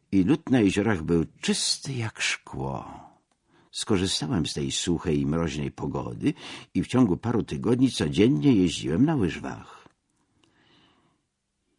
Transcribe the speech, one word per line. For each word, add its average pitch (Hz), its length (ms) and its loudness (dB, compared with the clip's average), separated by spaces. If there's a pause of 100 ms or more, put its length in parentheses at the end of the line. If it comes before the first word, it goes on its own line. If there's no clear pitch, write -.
(120)
i 98 120 4
lód 151 260 2
na 127 100 4
jeziorach 98 440 2
był 82 220 2 (160)
czysty - 520 -2
jak 113 280 -6
szkło. - 880 -8 (640)
Skorzystałem 98 760 0
z - 80 -8
tej 69 180 -4
suchej 80 480 -2
i 69 60 0
mroźnej 73 460 -2
pogody 69 640 -6 (400)
i 92 100 0
w - 40 -4
ciągu 117 300 2
paru 113 260 -2
tygodni 117 480 0
codziennie 123 600 4
jeździłem 90 520 2
na 165 100 2
łyżwach. 69 720 -6 (1900)